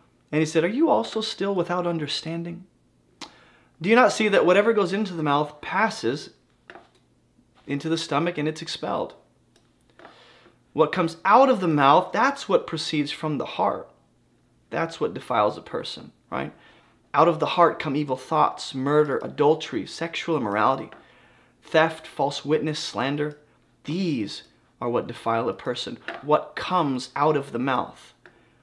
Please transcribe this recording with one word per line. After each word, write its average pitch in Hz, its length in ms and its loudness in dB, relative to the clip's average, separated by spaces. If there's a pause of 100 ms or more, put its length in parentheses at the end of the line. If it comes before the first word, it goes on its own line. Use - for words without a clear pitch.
(320)
And 151 80 2
he 160 80 4
said, 156 160 2
"Are 180 40 2
you 277 220 2
also 220 320 0
still 202 320 -4
without 175 320 0
understanding? 170 800 -6 (1120)
Do 165 100 -4
you 226 60 6
not 247 160 6
see 214 180 0
that 196 140 4
whatever 202 300 6
goes 196 180 2
into 196 220 -2
the 165 80 -6
mouth 147 400 0
passes 175 680 -2 (1400)
into 143 220 -4
the 160 80 0
stomach 160 420 -2
and 151 80 -2
it's 156 160 -6
expelled? - 500 -6 (1600)
What 151 180 2
comes 165 320 -2
out 247 260 8
of 220 100 4
the 185 80 0
mouth, 151 440 6
that's 254 380 -2
what 180 160 4
proceeds 151 460 -4
from 151 260 -4
the - 80 -4
heart. - 420 -2 (840)
That's 160 280 -4
what 107 140 -2
defiles 107 460 0
a - 20 -20
person," - 500 -10 (200)
right? 139 220 -6 (600)
"Out 160 140 6
of 156 120 0
the 151 180 -2
heart 160 200 4
come 143 180 -4
evil 143 220 -2
thoughts, - 560 -2
murder, 139 480 2
adultery, 143 640 0
sexual - 500 -6
immorality, 113 540 0 (720)
theft, 160 460 0
false 143 360 -4
witness, 151 360 -2
slander. 147 580 -4 (460)
These 151 580 -4 (380)
are 123 100 -4
what 117 180 -2
defile 117 420 -2
a 95 40 -2
person." - 440 -8 (240)
What - 340 0
comes 147 600 -2
out 147 200 2
of 135 160 -4
the 120 60 -6
mouth 123 560 -4 (500)